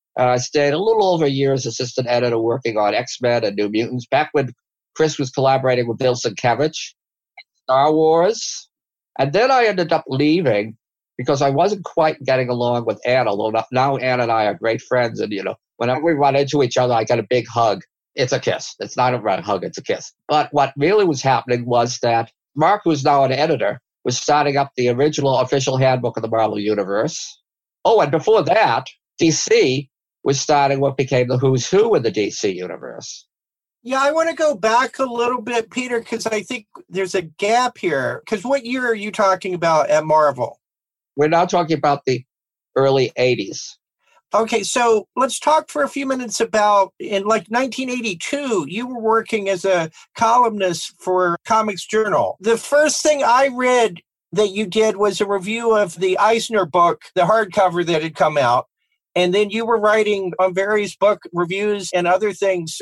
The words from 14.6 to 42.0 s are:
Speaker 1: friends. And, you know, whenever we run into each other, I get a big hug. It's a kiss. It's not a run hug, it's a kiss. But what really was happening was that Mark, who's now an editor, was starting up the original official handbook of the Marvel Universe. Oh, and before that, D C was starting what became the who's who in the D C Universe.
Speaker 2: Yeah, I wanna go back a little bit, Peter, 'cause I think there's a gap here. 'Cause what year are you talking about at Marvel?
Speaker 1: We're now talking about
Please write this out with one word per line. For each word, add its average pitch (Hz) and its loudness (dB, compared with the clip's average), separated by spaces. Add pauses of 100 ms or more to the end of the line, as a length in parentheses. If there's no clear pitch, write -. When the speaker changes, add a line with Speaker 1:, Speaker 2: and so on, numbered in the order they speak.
Speaker 1:
friends. 117 -2
And, 107 -4
you 95 -6
know, 98 -6 (220)
whenever 127 -2
we 165 2
run 139 2
into 139 2
each 123 -2
other, 123 2
I 113 2
get 117 0
a 104 -6
big 120 0
hug. 110 0 (340)
It's 131 -2
a 127 0
kiss. - -6
It's - -12
not 127 2
a 120 -2
run 101 -2
hug, 98 -2
it's 87 -10
a - -12
kiss. - -6 (160)
But 143 0
what 139 0
really 190 2
was 139 0
happening 123 0
was 120 0
that 117 0 (240)
Mark, 180 2
who's 147 0
now 143 4
an 131 2
editor, 131 0 (240)
was 123 -2
starting 143 0
up 139 0
the 123 0
original 139 2
official 135 0
handbook 127 0
of 110 -6
the 113 -6
Marvel 107 0
Universe. 104 -4 (440)
Oh, 208 4
and 143 0
before 190 2
that, 139 2 (300)
D 165 2
C 147 2 (340)
was 139 0
starting 139 2
what 135 0
became 127 0
the 127 0
who's 131 0
who 208 4
in 127 2
the 110 0
D 101 -2
C 101 -2
Universe. 90 -12 (560)
Speaker 2:
Yeah, 262 -4
I 285 2
wanna 320 0
go 302 0
back 220 0
a 269 -2
little 240 -2
bit, 226 -4
Peter, 247 -4
'cause 226 -8
I 214 -4
think 247 -12 (200)
there's 185 -4
a 185 -2
gap 226 -2
here. 131 -2
'Cause 202 -4
what 262 -2
year 254 -4
are 226 2
you 208 -6
talking 190 0
about 160 0
at 156 2
Marvel? 151 2 (560)
Speaker 1:
We're 147 2
now 170 4
talking 170 0
about 143 0